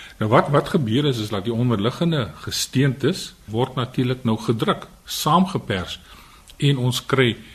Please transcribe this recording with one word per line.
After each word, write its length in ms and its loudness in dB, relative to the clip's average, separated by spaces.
Nou 120 0
wat, 180 6
wat 200 2
gebeur 360 2
is, 140 0
is 100 -4
dat 160 -4
die 80 -2
onderliggende 840 0
gesteentes 1000 -2
word 300 -2
natuurlik 500 -2
nou 140 0
gedruk, 480 -2
saamgepers, 960 0
en 220 2
ons 280 -2
kry 300 2